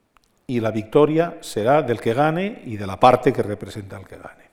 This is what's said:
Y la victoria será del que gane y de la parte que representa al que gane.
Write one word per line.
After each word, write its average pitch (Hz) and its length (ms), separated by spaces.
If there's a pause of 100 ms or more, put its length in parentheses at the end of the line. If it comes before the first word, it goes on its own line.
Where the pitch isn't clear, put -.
(480)
Y 120 120
la 110 120
victoria 151 680
será 127 420
del 120 200
que 113 120
gane 160 520
y 110 100
de 101 120
la 95 120
parte 127 320
que 117 120
representa 101 520
al 95 100
que 85 120
gane. - 360